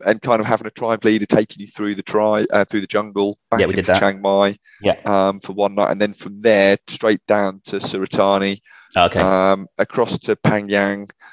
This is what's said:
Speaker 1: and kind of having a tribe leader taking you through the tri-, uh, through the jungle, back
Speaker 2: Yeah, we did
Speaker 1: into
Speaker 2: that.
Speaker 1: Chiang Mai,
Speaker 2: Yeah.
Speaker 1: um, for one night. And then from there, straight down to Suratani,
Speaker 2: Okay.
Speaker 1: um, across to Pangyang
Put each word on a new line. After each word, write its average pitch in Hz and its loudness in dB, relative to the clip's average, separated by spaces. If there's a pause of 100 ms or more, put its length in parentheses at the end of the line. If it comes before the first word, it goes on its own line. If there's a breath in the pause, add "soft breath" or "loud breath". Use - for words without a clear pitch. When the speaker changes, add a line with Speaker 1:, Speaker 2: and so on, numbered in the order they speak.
Speaker 1:
and 107 2
kind 120 2
of 107 -2
having 110 -2
a 107 -12
tribe 113 -4
leader 110 2
taking - 0
you 101 -14
through 104 -8
the 95 -10
tri-, 107 0
uh, 101 2
through 104 -4
the 95 -10
jungle, 104 -4 (100)
back 104 0
Speaker 2:
Yeah, 92 4
we 185 -2
did 196 -2
Speaker 1:
into 90 0
Speaker 2:
that. 98 2
Speaker 1:
Chiang 98 0
Mai, 98 2 (240 soft breath)
Speaker 2:
Yeah. 101 0
Speaker 1:
um, 98 0
for - -12
one 101 -2
night. 101 0
And 98 -4
then 104 -2
from 104 -16
there, 101 4 (100)
straight - -2
down 98 0
to - -8
Suratani, 98 0 (360 soft breath)
Speaker 2:
Okay. 90 2
Speaker 1:
um, 95 2 (120)
across 104 -2
to 107 -2
Pangyang 101 -2 (240 soft breath)